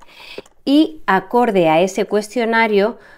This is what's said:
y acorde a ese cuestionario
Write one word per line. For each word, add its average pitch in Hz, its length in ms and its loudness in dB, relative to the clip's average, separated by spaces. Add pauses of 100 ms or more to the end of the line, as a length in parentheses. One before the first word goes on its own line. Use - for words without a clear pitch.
(640)
y 311 420 0
acorde 190 600 0
a 160 120 4
ese 196 240 -2
cuestionario 220 920 -2 (200)